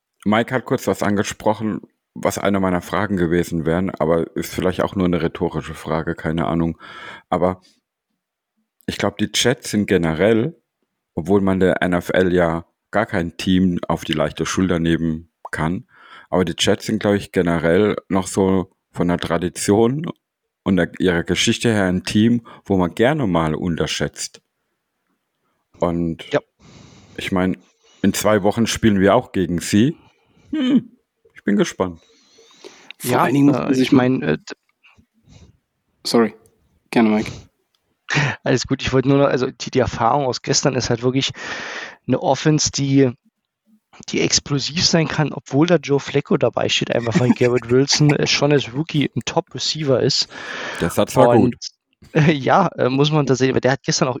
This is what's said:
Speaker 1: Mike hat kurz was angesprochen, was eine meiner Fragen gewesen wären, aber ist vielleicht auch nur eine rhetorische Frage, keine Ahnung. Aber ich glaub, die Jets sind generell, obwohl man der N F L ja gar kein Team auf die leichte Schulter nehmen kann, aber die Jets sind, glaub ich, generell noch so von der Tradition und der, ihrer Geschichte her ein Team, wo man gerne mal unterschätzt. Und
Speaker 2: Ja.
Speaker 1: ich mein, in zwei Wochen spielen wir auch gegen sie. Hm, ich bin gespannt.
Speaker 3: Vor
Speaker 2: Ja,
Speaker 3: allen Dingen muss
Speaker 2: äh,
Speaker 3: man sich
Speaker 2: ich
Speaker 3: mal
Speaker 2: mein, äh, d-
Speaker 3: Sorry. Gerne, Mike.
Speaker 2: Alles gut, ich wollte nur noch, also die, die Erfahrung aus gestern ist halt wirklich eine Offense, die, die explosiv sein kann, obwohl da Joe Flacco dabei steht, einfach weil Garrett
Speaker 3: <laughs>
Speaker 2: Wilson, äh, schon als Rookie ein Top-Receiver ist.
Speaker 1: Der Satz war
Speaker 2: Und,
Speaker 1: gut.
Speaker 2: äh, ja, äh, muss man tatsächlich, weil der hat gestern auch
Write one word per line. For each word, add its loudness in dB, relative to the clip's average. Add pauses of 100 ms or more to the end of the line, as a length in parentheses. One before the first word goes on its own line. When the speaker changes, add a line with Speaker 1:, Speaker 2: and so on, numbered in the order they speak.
(240)
Speaker 1:
Mike 2
hat -4
kurz -4
was 0
angesprochen, -2 (320)
was -4
eine 0
meiner 0
Fragen -4
gewesen 0
wären, 0
aber -2
ist -8
vielleicht -2
auch -4
nur 2
eine 0
rhetorische -4
Frage, -6
keine -4
Ahnung. -2 (500)
Aber 0 (1300)
ich -4
glaub, -4
die -2
Jets -2
sind 0
generell, 2 (580)
obwohl 2
man 0
der 2
N 0
F -2
L 2
ja 2 (260)
gar 0
kein -4
Team 2
auf -2
die -4
leichte -2
Schulter 0
nehmen -2 (200)
kann, -4 (440)
aber 2
die -4
Jets 0
sind, -2
glaub 2
ich, -4
generell 2 (120)
noch 0
so 0 (180)
von -2
der 2
Tradition 0 (540)
und 2
der, 2
ihrer 2
Geschichte 0
her 0
ein 0
Team, 2 (180)
wo 0
man 0
gerne 2
mal 0
unterschätzt. -6 (1400)
Und -4
Speaker 2:
Ja. 0 (800)
Speaker 1:
ich -10
mein, -2 (420)
in 2
zwei 2
Wochen 0
spielen 0
wir 6
auch 0
gegen -2
sie. 0 (520)
Hm, 0 (380)
ich -20
bin 0
gespannt. -2 (1000)
Speaker 3:
Vor -4
Speaker 2:
Ja, 2
Speaker 3:
allen 0
Dingen 4
muss 4
Speaker 2:
äh, -2
Speaker 3:
man 0
sich 2
Speaker 2:
ich -2
Speaker 3:
mal 6
Speaker 2:
mein, 0
äh, 0
d- -18 (1500)
Speaker 3:
Sorry. 2 (560)
Gerne, 4
Mike. -2 (1120)
Speaker 2:
Alles 0
gut, -2
ich -4
wollte 2
nur 4
noch, 4
also 0
die, -12
die 0
Erfahrung 0
aus -4
gestern 0
ist -2
halt -2
wirklich -2 (760)
eine 0
Offense, 0
die, 2 (1000)
die -2
explosiv -4
sein 2
kann, -2
obwohl 0
da 4
Joe -2
Flacco -2
dabei -2
steht, -2
einfach 0
weil 2
Garrett 0
Speaker 3:
<laughs> -
Speaker 2:
Wilson, 4
äh, 0
schon 0
als 0
Rookie -2
ein -4
Top-Receiver -2
ist. 0 (540)
Speaker 1:
Der 0
Satz -2
war 6
Speaker 2:
Und, 4 (540)
Speaker 1:
gut. -8
Speaker 2:
äh, 6
ja, 2 (100)
äh, 2
muss 2
man 2
tatsächlich, 2
weil 0
der 2
hat -4
gestern -2
auch -4